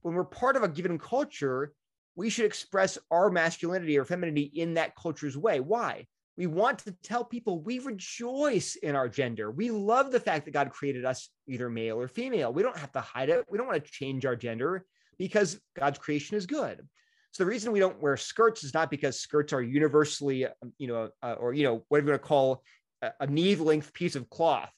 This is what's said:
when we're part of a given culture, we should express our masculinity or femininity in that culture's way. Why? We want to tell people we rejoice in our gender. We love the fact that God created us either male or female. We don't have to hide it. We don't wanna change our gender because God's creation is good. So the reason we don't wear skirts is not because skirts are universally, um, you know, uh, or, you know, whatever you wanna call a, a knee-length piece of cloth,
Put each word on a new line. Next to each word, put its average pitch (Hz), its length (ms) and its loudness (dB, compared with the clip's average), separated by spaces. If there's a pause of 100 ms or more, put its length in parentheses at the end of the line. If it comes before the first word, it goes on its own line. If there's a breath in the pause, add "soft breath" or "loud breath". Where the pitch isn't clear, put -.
when 170 140 -2
we're 180 80 0
part 262 320 0
of 233 80 4
a 190 40 2
given 170 300 -2
culture, 147 720 -4 (440)
we 202 140 -4
should 220 160 0
express - 520 0 (140)
our 185 180 6
masculinity 165 680 0
or 135 80 4
femininity 165 380 -2
in 165 320 -4
that 160 220 -2
culture's 147 420 -6
way. 165 220 2
Why? 165 480 -2 (280)
We 180 120 -2
want 202 320 0
to 202 120 -14 (120)
tell 233 200 -2
people 220 380 -4
we 240 160 -4
rejoice 247 960 -2
in 147 220 -2
our 131 120 2
gender. 113 440 -2
We 214 180 -2
love 226 400 2
the 254 100 4
fact 160 240 0
that 156 60 -14
God 139 220 2
created 127 320 -4
us 131 260 -4 (160)
either 123 240 -6
male 113 300 -4
or 123 80 -4
female. 220 440 -2
We 175 120 2
don't 247 120 -2
have 143 160 -12
to 131 80 -2
hide 131 280 -4
it. 170 200 2
We 196 80 -4
don't 254 120 -2
wanna 175 120 0
change 135 460 -6
our 123 100 0
gender 123 480 -2 (320)
because 190 440 0 (160)
God's 139 240 0
creation 147 360 -2
is 190 100 -2
good. 214 400 -6 (460)
So 180 120 0
the 180 60 2
reason 226 220 -2
we 208 60 4
don't 185 220 4
wear 143 160 2
skirts 220 480 2
is 131 80 -8
not 160 180 2
because 143 300 -2
skirts 147 320 0
are 131 100 0
universally, 143 840 4
um, - 320 -12
you 131 100 -8
know, 117 220 -4 (120)
uh, 120 120 -4
or, 120 180 -2
you 147 100 0
know, 117 260 2
whatever 147 180 4
you 147 60 4
wanna 139 80 2
call 135 420 2 (400 soft breath)
a, 113 180 -6
a 139 60 -2
knee-length 156 680 2
piece 175 240 -4
of 123 140 -8
cloth, 156 480 0